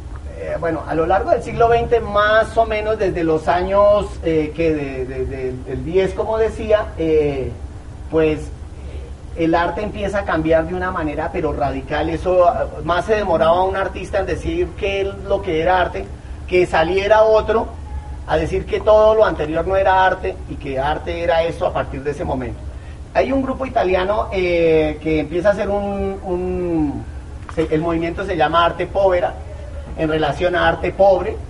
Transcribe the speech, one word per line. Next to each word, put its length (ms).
eh, 220
bueno, 260
a 80
lo 120
largo 240
del 120
siglo 260
veinte, 320
más 560
o 80
menos 340
desde 260
los 240
años, 580
eh, 320
que 180
de, 320
de, 220
de, 260
del 320
diez, 300
como 240
decía, 480
eh, 540
pues 380
el 180
arte 280
empieza 380
a 40
cambiar 420
de 80
una 160
manera, 400
pero 220
radical. 560
Eso, 400
ah, 180
más 220
se 120
demoraba 460
un 140
artista 440
en 60
decir 420
qué 240
es 120
lo 180
que 180
era 200
arte, 260
que 200
saliera 580
otro 440
a 100
decir 280
que 160
todo 340
lo 100
anterior 420
no 100
era 280
arte 300
y 60
que 240
arte 440
era 200
eso 240
a 60
partir 300
de 100
ese 120
momento. 340
Hay 200
un 100
grupo 240
italiano, 680
eh, 680
que 180
empieza 300
a 20
hacer 160
un, 560
un, 800
se, 200
el 60
movimiento 440
se 120
llama 280
Arte 220
Povera, 480
en 120
relación 460
a 140
arte 240
pobre, 440